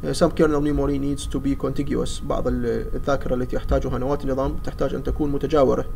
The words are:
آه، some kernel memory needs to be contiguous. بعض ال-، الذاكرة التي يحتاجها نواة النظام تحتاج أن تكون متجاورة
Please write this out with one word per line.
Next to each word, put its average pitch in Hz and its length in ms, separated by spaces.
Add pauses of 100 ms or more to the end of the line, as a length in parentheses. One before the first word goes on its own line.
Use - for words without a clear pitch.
آه، 147 80
some 156 180 (100)
kernel 151 220
memory 143 360
needs 139 340
to 139 60
be 139 280
contiguous. 127 580
بعض 139 240
ال-، 120 460
الذاكرة 131 400
التي 127 220
يحتاجها 127 420
نواة 135 260
النظام 135 400
تحتاج - 300
أن 131 80
تكون 143 300
متجاورة 135 520 (120)